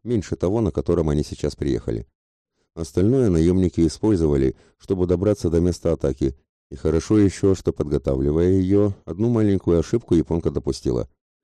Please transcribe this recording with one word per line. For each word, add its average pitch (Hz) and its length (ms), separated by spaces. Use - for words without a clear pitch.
меньше 110 320
того, 101 260
на 98 100
котором 85 380
они 73 140
сейчас - 320
приехали. 57 520
Остальное 104 560
наемники 85 560
использовали, 76 680
чтобы 92 280
добраться 90 440
до 82 100
места 87 320
атаки, 69 440
и 76 40
хорошо 80 440
еще, 98 360
что, - 180
подготавливая 71 800
ее, 98 420
одну 98 240
маленькую 101 500
ошибку - 360
японка 82 340
допустила. 67 600